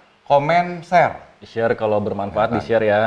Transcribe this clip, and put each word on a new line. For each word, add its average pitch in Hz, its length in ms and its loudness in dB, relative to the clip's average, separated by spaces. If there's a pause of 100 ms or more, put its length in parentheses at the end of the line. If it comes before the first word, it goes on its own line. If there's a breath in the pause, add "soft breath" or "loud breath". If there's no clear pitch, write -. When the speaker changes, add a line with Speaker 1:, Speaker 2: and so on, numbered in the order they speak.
(240)
Speaker 1:
comment, 170 640 0
share. 160 560 0
Speaker 2:
Share 113 320 -2
kalau 107 240 0
bermanfaat, 101 480 -2
Speaker 1:
Ya 117 80 -6
kan? - 0 -
Speaker 2:
di-share 110 320 0
ya. 104 180 2